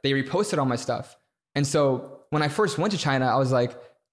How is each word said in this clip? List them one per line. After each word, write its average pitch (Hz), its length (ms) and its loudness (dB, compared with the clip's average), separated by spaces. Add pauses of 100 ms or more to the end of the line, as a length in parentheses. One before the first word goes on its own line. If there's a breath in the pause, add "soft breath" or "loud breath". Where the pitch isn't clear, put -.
they 135 100 0
reposted 170 460 -2
all 139 60 2
my 127 120 0
stuff. 123 400 -6 (380)
And 143 120 0
so 139 640 0
when 151 120 0
I 151 60 0
first 190 300 0
went 196 160 0
to 190 60 -4
China, 135 260 0
I 120 120 2
was 131 140 2
like, 123 240 2 (380 loud breath)